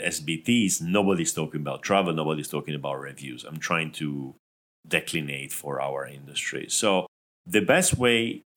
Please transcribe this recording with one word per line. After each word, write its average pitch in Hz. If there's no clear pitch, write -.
S 85
B 78
Ts, 113
nobody's 90
talking 78
about 71
travel, 98
nobody's 78
talking 73
about 69
reviews. 67
I'm 78
trying 80
to 69
declinate 71
for 69
our 69
industry. 69
So 95
the 98
best 185
way 120